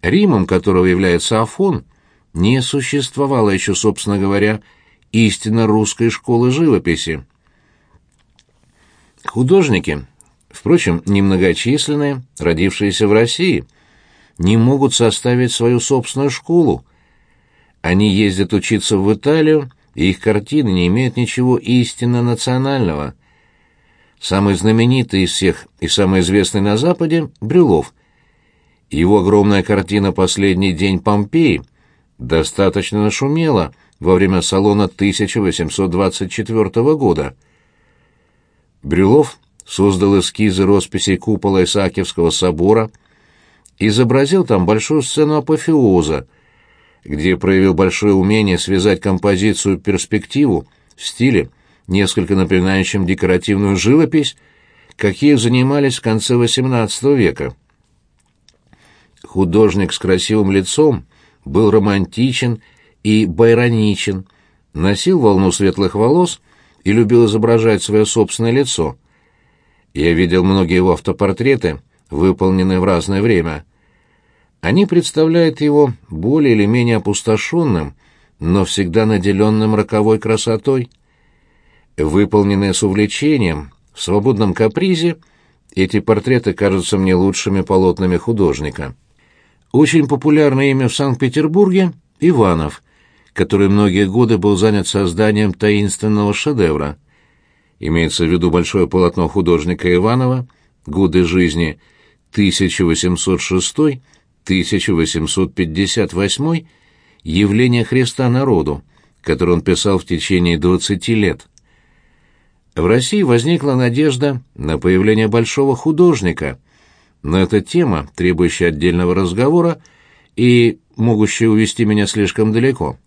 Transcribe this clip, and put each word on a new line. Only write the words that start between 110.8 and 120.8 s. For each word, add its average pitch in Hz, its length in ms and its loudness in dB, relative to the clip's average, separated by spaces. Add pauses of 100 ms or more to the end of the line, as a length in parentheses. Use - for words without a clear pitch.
лет. 92 320 -4 (1300)
В 82 100 0
России 127 360 2
возникла 135 520 2
надежда 127 680 0 (140)
на 76 240 -4
появление 104 480 2
большого 117 480 0
художника – 123 840 0 (640)
но 80 140 0
эта 95 240 2
тема, 104 520 -2
требующая 87 540 0
отдельного 87 460 0
разговора 131 640 0 (560)
и 120 420 2 (160)